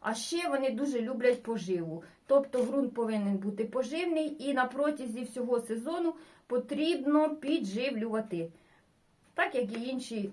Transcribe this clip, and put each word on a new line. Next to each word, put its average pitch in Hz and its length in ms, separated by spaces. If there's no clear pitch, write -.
А 214 120
ще 339 360
вони 269 220
дуже 254 300
люблять 240 420
поживу. 175 600
Тобто 269 360
ґрунт 277 300
повинен 214 440
бути 202 280
поживний 311 680
і 277 40
на 254 120
протязі 254 580
всього 240 360
сезону 311 540
потрібно 294 880
підживлювати. 220 1120
Так, 339 220
як 226 220
і 240 100
інші 233 460